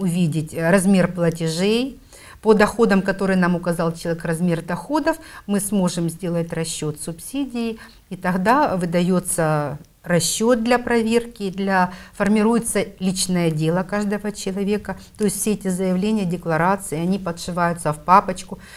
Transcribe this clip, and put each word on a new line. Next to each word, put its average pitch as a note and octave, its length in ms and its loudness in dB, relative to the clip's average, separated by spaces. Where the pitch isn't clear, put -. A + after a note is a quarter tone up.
увидеть, D#3+ 520 0
э, E3 160 0
размер F#3 440 4
платежей, F3 840 0
по G#3+ 120 4
доходам, G#3 480 4
которые F#3+ 360 0
нам F3+ 180 4
указал E3+ 380 -2
человек, E3 320 -6
размер E3 360 0
доходов, D4 540 -2
мы G3+ 140 0
сможем F3+ 480 0
сделать E3+ 420 -4
расчет D#3+ 500 -6
субсидии, A#3 800 -6
и F#3 80 -10
тогда F#3+ 580 2
выдается E3+ 1000 0
расчет A3 580 2
для A#3+ 180 2
проверки, A#3 680 0
для, F#3 440 0
формируется G#3+ 720 2
личное F#3 500 0
дело D#3+ 340 0
каждого G#3 500 -2
человека, G3+ 640 -4
то G#3+ 60 -2
есть G3 160 0
все G#3+ 140 0
эти F#3+ 160 -4
заявления, F#3 560 0
декларации, E3+ 720 0
они F3+ 180 0
подшиваются E3+ 760 -2
в D#3 60 -8
папочку, F#3 600 2